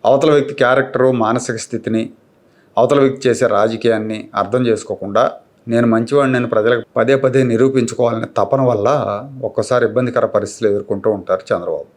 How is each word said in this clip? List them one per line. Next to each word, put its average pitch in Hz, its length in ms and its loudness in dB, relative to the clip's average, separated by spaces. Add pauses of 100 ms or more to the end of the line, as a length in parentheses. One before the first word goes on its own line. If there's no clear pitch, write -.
అవతల 139 280 2
వ్యక్తి 135 160 -2 (100)
క్యారెక్టరు, 131 440 2 (160)
మానసిక 120 340 -4 (100)
స్థితిని, 113 360 -4 (720)
అవతల 127 280 4
వ్యక్తి 135 220 -2
చేసే 123 180 2 (120)
రాజకీయాన్ని 110 600 0 (220)
అర్థం 107 280 -2
చేసుకోకుండా 104 540 -2 (480)
నేను 117 220 2
మంచివాడిని 127 460 0
అని 120 140 -2
ప్రజలకు 113 300 2 (140)
పదే 127 260 4
పదే 131 260 2
నిరూపించుకోవాలనే 117 760 0 (100)
తపన 135 320 0
వల్ల 107 180 0 (600)
ఒక్కోసారి 117 420 0
ఇబ్బందికర 123 360 0 (100)
పరిస్థితులు 101 360 -2
ఎదుర్కొంటూ 101 460 -2
ఉంటారు 92 320 -4
చంద్రబాబు. 87 480 -4